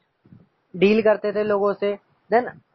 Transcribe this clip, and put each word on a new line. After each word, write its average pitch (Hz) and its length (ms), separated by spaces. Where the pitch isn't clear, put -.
deal 202 260
करते 208 300
थे 208 120
लोगों 202 300
से। 202 380
Then 240 160